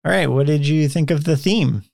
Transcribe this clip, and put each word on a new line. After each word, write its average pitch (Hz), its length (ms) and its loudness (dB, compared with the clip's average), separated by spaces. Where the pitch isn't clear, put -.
All 170 80 -2
right, 170 180 0
what 139 160 0
did 147 220 0
you 151 200 2
think 151 220 -2
of 151 140 0
the 160 120 0
theme? 135 580 0